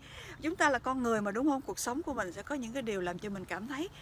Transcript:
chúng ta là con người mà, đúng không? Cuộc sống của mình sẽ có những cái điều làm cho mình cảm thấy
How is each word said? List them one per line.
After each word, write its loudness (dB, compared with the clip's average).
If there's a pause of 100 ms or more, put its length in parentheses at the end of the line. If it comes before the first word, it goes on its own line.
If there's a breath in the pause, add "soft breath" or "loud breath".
(420 loud breath)
chúng 0
ta 6
là 4
con 2
người 4
mà, 0
đúng 4
không? 4
Cuộc -6
sống 0
của -2
mình 0
sẽ -8
có -4
những -4
cái 0
điều 0
làm 0
cho -6
mình -4
cảm -6
thấy -4 (120)